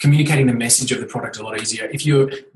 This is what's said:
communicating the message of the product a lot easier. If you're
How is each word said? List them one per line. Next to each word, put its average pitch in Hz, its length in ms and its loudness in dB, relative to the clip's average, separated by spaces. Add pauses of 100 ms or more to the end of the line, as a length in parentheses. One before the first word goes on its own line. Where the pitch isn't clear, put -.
communicating 147 480 4
the 120 40 4
message 117 380 0
of - 80 -2
the - 80 -8
product - 320 -10
a 104 60 -14
lot 107 160 -8
easier. 110 320 -6
If 143 120 -6
you're 139 240 4 (280)